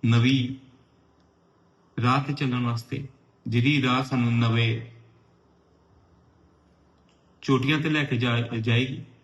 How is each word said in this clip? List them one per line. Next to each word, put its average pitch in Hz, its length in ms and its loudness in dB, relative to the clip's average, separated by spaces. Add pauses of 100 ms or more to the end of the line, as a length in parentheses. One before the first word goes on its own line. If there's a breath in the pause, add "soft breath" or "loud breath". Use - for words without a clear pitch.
ਨਵੀਂ 120 520 2 (1500)
ਰਾਹ 131 200 2
ਤੇ 143 100 -6
ਚੱਲਣ 123 320 -2
ਵਾਸਤੇ, 120 440 -6 (380)
ਜਿਹੜੀ 127 360 2
ਰਾਹ 127 220 0
ਸਾਨੂੰ 120 340 0
ਨਵੇਂ 117 420 2 (2500)
ਚੋਟੀਆਂ 135 380 2
ਤੇ 160 100 -2
ਲੈ 151 140 0
ਕੇ 135 120 -4
ਜਾ-, 117 440 -2
ਜਾਏਗੀ। 120 440 -2 (200)